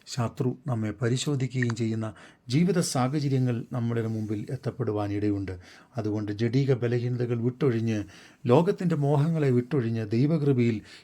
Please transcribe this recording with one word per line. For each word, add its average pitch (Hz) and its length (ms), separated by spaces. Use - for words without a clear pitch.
ശത്രു 117 500
നമ്മെ 110 240
പരിശോധിക്കുകയും 123 840
ചെയ്യുന്ന 110 380
ജീവിത 175 320
സാഹചര്യങ്ങൾ 131 920
നമ്മുടെ 117 340
മുമ്പിൽ 107 440
എത്തപ്പെടുവാനിടയുണ്ട്. 104 1040
അതുകൊണ്ട് 107 360
ജഡിക 120 420
ബലഹീനതകൾ 120 640
വിട്ടൊഴിഞ്ഞ്, 113 640
ലോകത്തിൻ്റെ 170 500
മോഹങ്ങളെ 147 540
വിട്ടൊഴിഞ്ഞ്, 113 600
ദൈവകൃപയിൽ 123 680